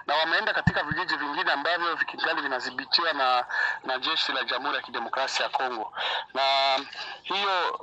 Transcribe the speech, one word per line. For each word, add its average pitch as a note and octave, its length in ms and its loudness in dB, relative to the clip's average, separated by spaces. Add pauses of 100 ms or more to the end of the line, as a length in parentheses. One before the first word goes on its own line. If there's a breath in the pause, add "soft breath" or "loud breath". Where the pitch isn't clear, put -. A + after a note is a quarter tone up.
na D3 80 2
wameenda F3 380 2
katika E3+ 300 2
vijiji D#3+ 320 -2
vingine D3 360 -2
ambavyo E3 440 2
vikingali D#3 460 -2
vinadhibitiwa C3+ 720 0
na, B2+ 320 4 (380 loud breath)
na B2+ 160 -2
jeshi C3 320 0
la C3 120 0
Jamhuri C3 320 -2
ya B2+ 60 -2
Kidemokrasia B2 640 -2
ya A2 60 -2
Kongo. B2 420 -2 (400 loud breath)
Na C3 80 0 (840 loud breath)
hiyo, F#3+ 600 0